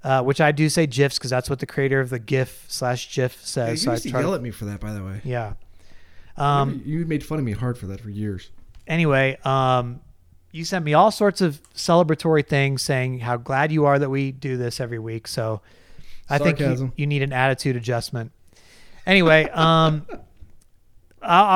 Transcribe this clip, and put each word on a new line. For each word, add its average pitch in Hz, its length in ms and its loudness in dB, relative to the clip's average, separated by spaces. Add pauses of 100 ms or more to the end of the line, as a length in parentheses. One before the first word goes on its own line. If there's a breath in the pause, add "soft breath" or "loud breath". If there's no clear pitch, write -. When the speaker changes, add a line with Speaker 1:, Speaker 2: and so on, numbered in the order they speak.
Speaker 1:
uh, 131 180 2
which 135 180 0
I 151 120 6
do 151 160 2
say 160 180 2
gifs 135 320 0
'cause 123 120 -6
that's 127 200 -2
what 139 100 -4
the 135 60 -6
creator 135 340 0
of 123 100 -4
the 127 80 -4
gif 127 500 -2
slash - 460 -4
gif 127 300 -2
says. 123 220 -4
Speaker 2:
Yeah, 113 60 -2
you 113 40 -2
Speaker 1:
So 127 140 -2
I 117 40 0
Speaker 2:
used 113 100 -4
to - 60 -6
Speaker 1:
try 127 120 -2
to - 40 0
Speaker 2:
yell 190 80 0
at 127 80 -6
me 120 80 -8
for 104 160 -10
that, 101 140 -8
by 107 120 -8
the 104 120 -8
way. 95 200 -10
Speaker 1:
Yeah. 120 300 -6 (840 soft breath)
Um, 143 480 0
Speaker 2:
You, 156 160 -4
you 165 60 -4
made 151 180 -4
fun 156 140 -6
of 139 60 -2
me 113 80 -4
hard 120 260 -4
for 95 100 -12
that 98 120 -10
for 104 100 -14
years. 101 400 -8 (360)
Speaker 1:
Anyway, 139 580 2
um, 127 560 0 (500)
you 160 140 -10
sent 175 200 -4
me 147 100 0
all 196 160 8
sorts 202 300 0
of 156 200 0 (140)
celebratory 160 720 2
things 139 360 0
saying 127 380 -2
how 120 160 -2
glad 135 340 -2
you 156 160 2
are 143 120 6
that 139 120 0
we 135 220 -2
do 131 240 -6
this 123 240 -6
every 117 180 -6
week. 113 300 -8
So 110 320 -4 (680 soft breath)
I 143 100 0
think 156 200 2
you, 147 80 0
Speaker 2:
Sarcasm. 131 300 -2
Speaker 1:
you 147 100 -2
need 143 160 0
an 139 100 -4
attitude 131 440 0
adjustment. 117 560 -6 (720 soft breath)
Anyway, 160 460 6
um, 160 580 4
Speaker 2:
<laughs> - 1120 -20
Speaker 1:
I'll, 180 220 6 (120)